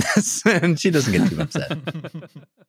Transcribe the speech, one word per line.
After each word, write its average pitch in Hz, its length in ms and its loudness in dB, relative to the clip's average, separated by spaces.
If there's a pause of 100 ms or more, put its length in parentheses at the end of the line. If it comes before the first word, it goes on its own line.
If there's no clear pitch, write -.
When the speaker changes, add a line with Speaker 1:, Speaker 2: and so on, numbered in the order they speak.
Speaker 1:
<laughs> - 60 0
this," - 320 0
and 175 340 2
she 196 100 2
doesn't 143 220 2
get 87 160 4
too - 140 -2
upset. - 420 -6
Speaker 2:
<laughs> 160 460 -12 (380)